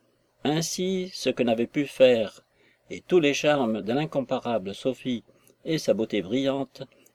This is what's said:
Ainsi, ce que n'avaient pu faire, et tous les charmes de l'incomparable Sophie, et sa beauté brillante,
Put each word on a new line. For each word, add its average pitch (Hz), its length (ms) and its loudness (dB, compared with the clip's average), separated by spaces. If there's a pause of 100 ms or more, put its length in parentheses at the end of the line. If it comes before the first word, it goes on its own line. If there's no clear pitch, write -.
(440)
Ainsi, 180 720 -2
ce - 160 -2
que 123 120 -2
n'avaient 117 240 0
pu 147 200 -4
faire, 120 560 4 (480)
et 92 100 -10
tous 180 200 4
les 143 140 2
charmes 127 480 0
de 107 100 -4
l'incomparable 123 840 -2
Sophie, 175 500 -4 (400)
et 156 140 -2
sa - 160 0
beauté 107 260 -2
brillante, 135 640 -4 (320)